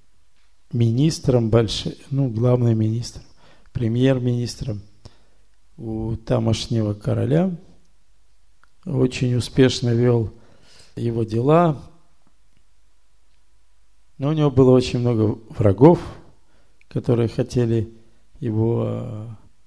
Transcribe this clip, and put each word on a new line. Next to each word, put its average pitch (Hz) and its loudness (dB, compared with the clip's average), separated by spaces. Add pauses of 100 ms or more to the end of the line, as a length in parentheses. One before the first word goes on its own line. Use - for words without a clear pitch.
(720)
министром 120 0
больш-, 110 0 (140)
ну, 135 0
главным 120 2
министром, 110 -4 (480)
премьер-министром 120 -2 (960)
у 113 -8
тамошнего 113 -2
короля. 131 -2 (1300)
Очень 127 -2
успешно 123 2
вёл 120 2 (640)
его 117 -4
дела. 120 0 (2250)
Но 135 -4
у 156 0
него 151 2
было 127 6
очень 127 4
много 120 0 (100)
врагов, 104 6 (880)
которые 117 -2
хотели 117 -2 (480)
его, 117 -2
э, 113 -10 (400)